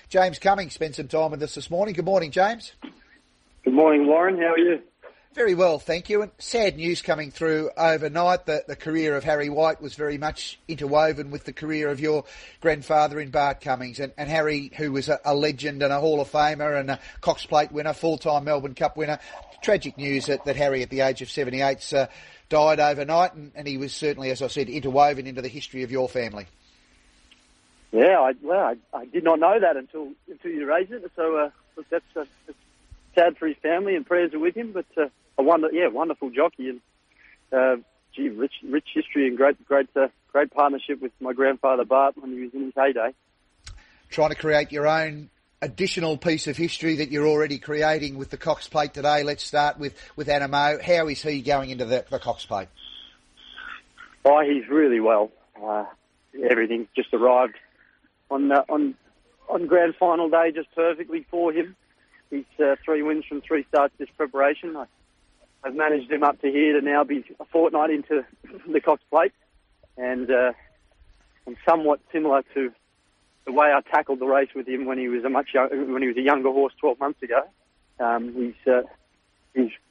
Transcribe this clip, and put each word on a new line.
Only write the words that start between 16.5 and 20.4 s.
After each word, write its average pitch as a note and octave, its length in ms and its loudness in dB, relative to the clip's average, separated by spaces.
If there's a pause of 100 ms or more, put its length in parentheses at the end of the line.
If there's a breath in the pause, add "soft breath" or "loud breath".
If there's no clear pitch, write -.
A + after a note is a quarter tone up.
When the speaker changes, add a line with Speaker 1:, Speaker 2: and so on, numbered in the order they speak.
Speaker 1:
and C#3 120 -4
a C3+ 100 -4 (220 loud breath)
Cox - 240 -2
Plate D3+ 260 2
winner, D3 220 -4
four-time D3+ 500 -2
Melbourne C#3+ 300 -2
Cup D3 240 -4
winner. D3+ 220 -4 (420 loud breath)
Tragic E3+ 360 0
news C#3 280 -2
that, C#3+ 200 -2